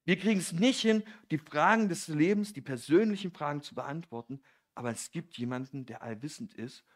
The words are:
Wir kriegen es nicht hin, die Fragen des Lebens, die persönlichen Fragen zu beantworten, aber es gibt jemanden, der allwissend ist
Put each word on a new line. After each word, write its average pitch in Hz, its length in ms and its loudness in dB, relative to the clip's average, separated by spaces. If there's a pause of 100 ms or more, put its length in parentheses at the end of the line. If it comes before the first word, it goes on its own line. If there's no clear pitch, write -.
Wir 170 120 4
kriegen 202 220 2
es 170 140 -6
nicht 214 280 4
hin, 220 220 4 (300)
die 156 60 2
Fragen 196 500 4
des 170 180 -4
Lebens, 185 460 2
die - 80 -10
persönlichen 180 720 2
Fragen 147 300 -4
zu - 120 -16
beantworten, 135 680 -8 (360)
aber 120 140 -4
es - 200 -8
gibt - 280 -10
jemanden, 127 480 -6
der 117 160 -14
allwissend 117 520 -10
ist 120 300 -12 (120)